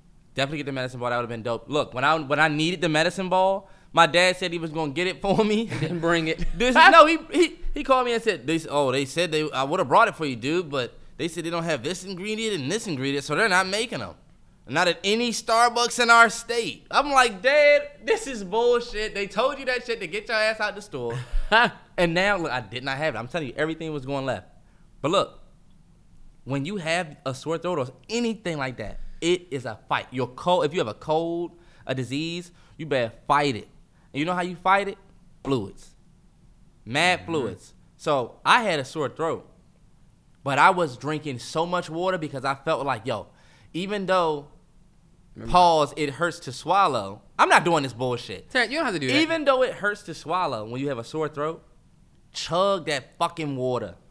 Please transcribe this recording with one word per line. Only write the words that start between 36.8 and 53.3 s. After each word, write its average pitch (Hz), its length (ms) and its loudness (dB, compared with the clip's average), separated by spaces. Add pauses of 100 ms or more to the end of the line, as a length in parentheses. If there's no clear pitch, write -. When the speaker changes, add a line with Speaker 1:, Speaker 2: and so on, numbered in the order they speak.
Speaker 1:
Mad 160 360 0
Speaker 2:
Mm-hmm. 95 100 -10
Speaker 1:
fluids. 120 420 -6 (240)
So 135 480 -2
I 214 180 6
had 175 160 0
a 131 60 -4
sore 139 240 -4
throat, 147 400 -6 (960)
but 135 160 0
I 165 100 10
was 170 280 0
drinking 147 420 -6
so 160 260 -4
much 175 240 -4
water 180 280 -2
because 139 280 -6
I 139 100 0
felt 139 300 -2
like, 120 200 -4
yo, 113 220 -4 (460)
even 196 320 -6
though, 165 420 0 (880)
Speaker 2:
Remember 110 160 -8
Speaker 1:
pause, 165 460 6
it 147 140 -2
hurts 160 300 -4
to 135 120 -12
swallow, 135 680 0 (160)
I'm 330 120 4
not 180 160 6
doing 165 180 2
this 131 100 -6
bullshit. 117 560 -6
Speaker 2:
Terrence, 233 220 0
you 285 60 -4
don't 320 80 0
have 233 100 -2
to 160 40 -2
do 135 80 -2
that. 269 140 2
Speaker 1:
Even 320 240 0
though 262 180 4
it 240 100 0
hurts 202 300 -4
to 165 100 -12
swallow 147 520 -4
when 120 160 -8
you 139 80 -2
have 135 80 -4
a 117 60 -8
sore 156 260 -4
throat, 151 340 -6 (720)
chug 185 540 0
that 143 320 -6
fucking 165 360 -4